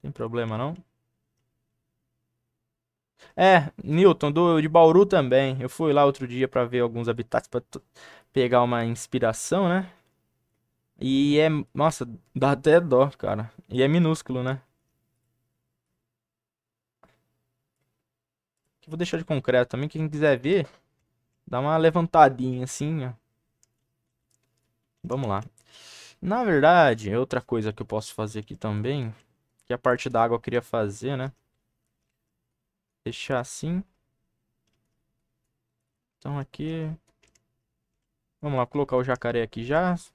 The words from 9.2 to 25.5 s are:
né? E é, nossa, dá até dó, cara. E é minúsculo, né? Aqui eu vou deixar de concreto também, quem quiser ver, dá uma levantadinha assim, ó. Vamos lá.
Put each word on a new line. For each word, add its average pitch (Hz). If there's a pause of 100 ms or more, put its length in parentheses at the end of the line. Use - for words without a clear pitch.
né? 185 (1120)
E 139
é, 156 (240)
nossa, 143 (280)
dá 135
até 151
dó, 139
cara. 107 (180)
E 123
é 135
minúsculo, 156
né? 131 (4000)
Aqui -
eu 156
vou 160
deixar 170
de 165
concreto 127
também, 135
quem 156
quiser 147
ver, 151 (800)
dá 123
uma 151
levantadinha 147
assim, 147
ó. 123 (1900)
Vamos 127
lá. 98 (800)